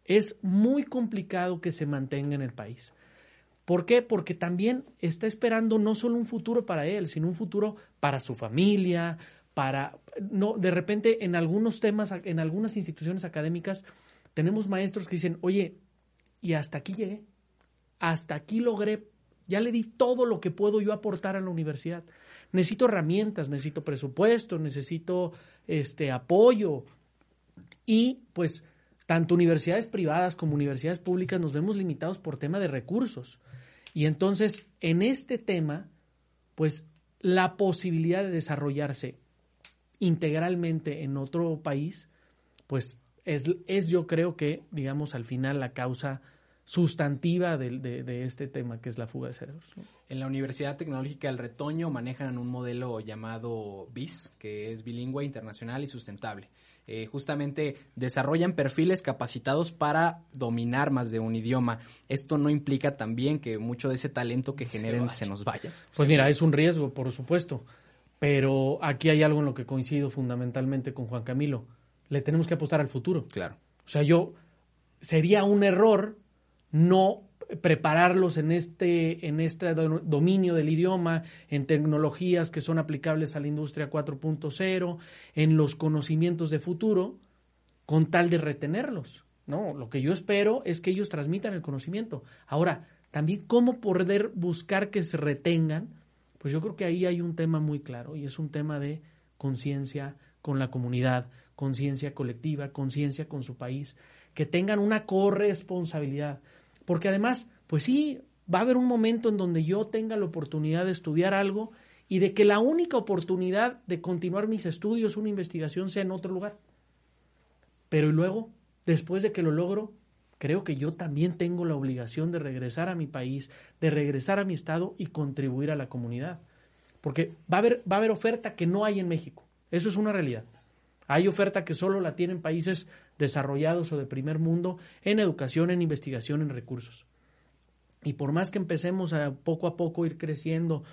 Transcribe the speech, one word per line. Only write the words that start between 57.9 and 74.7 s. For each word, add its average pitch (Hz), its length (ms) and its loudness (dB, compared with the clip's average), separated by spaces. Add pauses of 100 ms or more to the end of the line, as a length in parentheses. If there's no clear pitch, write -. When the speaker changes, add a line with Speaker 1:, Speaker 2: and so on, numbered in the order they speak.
Speaker 2:
desarrollan 143 560 0
perfiles 165 480 0
capacitados 135 720 -2
para 160 480 0 (140)
dominar 123 560 0
más 120 200 0
de 113 100 -2
un 113 140 -2
idioma. 117 440 0 (280)
Esto 139 300 -2
no 147 140 4
implica 139 480 0
también 123 400 0
que 117 180 -4
mucho 120 320 -4
de 131 60 0
ese 135 160 -4
talento 123 440 -2
que 123 120 -8
Speaker 3:
Se 117 100 -8
Speaker 2:
generen 113 300 0
Speaker 3:
vaya. 123 80 -4
Speaker 2:
se 113 120 -6
nos 101 160 -6
vaya. 110 300 -6 (220)
Speaker 1:
Pues 151 120 4
Speaker 2:
Sí. 151 60 6
Speaker 1:
mira, 139 160 8
es 151 140 4
un 160 100 6
riesgo, 151 400 2
por 131 180 -4
supuesto, 156 540 -2 (540)
pero 135 640 4
aquí 156 280 2
hay 151 120 6
algo 151 180 6
en 147 40 2
lo 135 100 0
que 123 120 -6
coincido 135 440 -2
fundamentalmente 131 840 -2
con 123 120 -6
Juan 117 160 -6
Camilo. 127 440 -2 (420)
Le 139 140 0
tenemos 160 240 2
que 170 80 0
apostar 156 260 0
al 143 80 0
futuro. 147 380 -2
Speaker 2:
Claro. - 300 -8 (280)
Speaker 1:
O - 40 -20
sea, 147 140 0
yo, 165 320 4 (680)